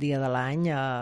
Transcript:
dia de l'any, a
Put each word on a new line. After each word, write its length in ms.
dia 160
de 160
l'any, 300
a 60